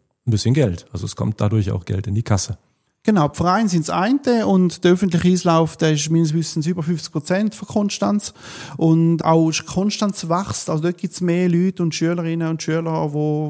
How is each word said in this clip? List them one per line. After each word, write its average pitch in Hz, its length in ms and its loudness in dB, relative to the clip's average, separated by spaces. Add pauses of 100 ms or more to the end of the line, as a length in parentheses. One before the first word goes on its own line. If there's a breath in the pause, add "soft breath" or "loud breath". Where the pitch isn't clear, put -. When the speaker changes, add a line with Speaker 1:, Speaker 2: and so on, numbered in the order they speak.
(240)
Speaker 1:
ein 123 60 -2
bisschen 110 240 2
Geld. 110 380 0
Also - 140 -8
es - 100 -8
kommt 113 240 -4
dadurch 107 320 0
auch 98 120 -4
Geld 98 220 -4
in 98 80 -4
die 113 80 0
Kasse. - 360 -2 (460)
Speaker 2:
Genau, 190 220 4
die 143 100 -4
Vereine 185 320 2
sind 170 200 0
das - 20 -4
eine 226 560 2
und 185 380 2
der 175 80 6
öffentliche 180 340 2
Einlauf, 170 500 2
der 160 180 2
ist 147 140 -2
meines 160 260 2
Wissens 160 340 -2
über 175 160 -2
fünfzig 160 260 -4
Prozent 190 420 -2
von - 140 -14
Konstanz. 202 640 -2 (440 loud breath)
Und 165 480 4
auch 165 260 4 (160)
Konstanz 196 600 -4
wächst, 180 420 -4
also 156 140 -2
dort 175 140 -2
gibt's - 220 -6
mehr 180 280 2
Leute 180 340 0
und 165 140 -2
Schülerinnen 165 500 -2
und 160 160 -4
Schüler, 160 460 -2
die 147 80 -6 (340)